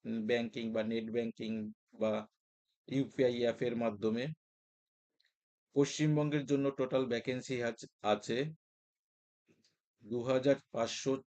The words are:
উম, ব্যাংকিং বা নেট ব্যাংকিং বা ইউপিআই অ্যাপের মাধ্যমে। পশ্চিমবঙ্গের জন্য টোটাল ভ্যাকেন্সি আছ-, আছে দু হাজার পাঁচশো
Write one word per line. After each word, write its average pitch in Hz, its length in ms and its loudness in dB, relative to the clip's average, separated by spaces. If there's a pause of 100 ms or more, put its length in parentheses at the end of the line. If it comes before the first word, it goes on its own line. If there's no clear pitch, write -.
উম, 113 220 -4
ব্যাংকিং 117 460 -2
বা 110 100 0
নেট 113 280 -2
ব্যাংকিং 110 640 -4 (200)
বা 107 360 -2 (580)
ইউপিআই 123 540 2
অ্যাপের 120 360 0
মাধ্যমে। 113 500 0 (1500)
পশ্চিমবঙ্গের 147 720 2
জন্য 139 240 2
টোটাল 131 360 0
ভ্যাকেন্সি 120 560 -4
আছ-, 117 280 -6 (120)
আছে 117 420 0 (1600)
দু 117 180 -4
হাজার 131 340 4 (140)
পাঁচশো 127 560 -2